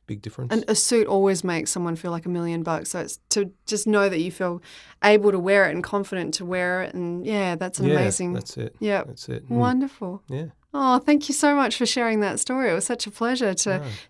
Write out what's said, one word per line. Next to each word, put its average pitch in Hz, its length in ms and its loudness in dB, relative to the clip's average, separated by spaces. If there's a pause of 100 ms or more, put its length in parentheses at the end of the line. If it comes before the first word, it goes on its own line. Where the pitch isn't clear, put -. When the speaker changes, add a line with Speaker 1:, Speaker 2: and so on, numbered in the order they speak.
Speaker 1:
big 104 160 -10
difference. 120 320 -8
Speaker 2:
And 220 140 0
a 214 60 2
suit 226 320 2
always 196 380 2
makes 170 260 -2
someone 175 260 -2
feel 175 140 -8
like 165 140 -6
a 180 60 -4
million 170 320 -2
bucks. 160 280 -4
So 175 100 -6
it's - 180 -8 (120)
to 202 220 0 (140)
just 208 200 -4
know 202 220 4
that 175 120 0
you 180 120 -2
feel 180 300 -4 (420)
able 208 280 8
to 190 60 2
wear 190 300 6
it 151 60 -2
and 175 100 -4
confident 190 500 -4
to 185 120 -6
wear 180 360 -2
it. - 120 -8
And, 175 320 -6
yeah, 196 300 0
that's 180 220 -6
an 131 100 2
Speaker 1:
Yeah, 147 80 4
Speaker 2:
amazing 143 360 0
Speaker 1:
that's - 240 -8
it. 117 240 -8
Speaker 2:
Yep. 202 280 0
Speaker 1:
That's - 200 -16
it. 123 220 -8
Mm. 240 80 0
Speaker 2:
Wonderful. 247 720 0
Speaker 1:
Yeah. 143 180 -8 (260)
Speaker 2:
Oh, 262 260 4
thank 294 300 2
you 285 60 -2
so 285 200 4
much 269 220 2
for 247 80 0
sharing 226 360 2
that 208 200 0
story. 254 300 0
It 165 40 2
was 190 120 -2
such 240 200 -4
a 208 40 -12
pleasure 240 420 0
to, 190 280 -2
Speaker 1:
No. 147 40 -10 (260)